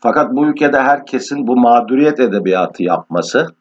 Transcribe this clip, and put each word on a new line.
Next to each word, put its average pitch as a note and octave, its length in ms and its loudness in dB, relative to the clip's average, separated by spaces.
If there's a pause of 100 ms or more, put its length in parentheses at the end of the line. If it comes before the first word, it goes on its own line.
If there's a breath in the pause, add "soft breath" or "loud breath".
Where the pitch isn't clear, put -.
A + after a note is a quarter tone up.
Fakat D3 320 0
bu C#3+ 140 0
ülkede C#3+ 340 0
herkesin C3+ 680 -4
bu B2 100 0
mağduriyet B2 640 2
edebiyatı F#2 600 0
yapması, F2 640 -2 (140)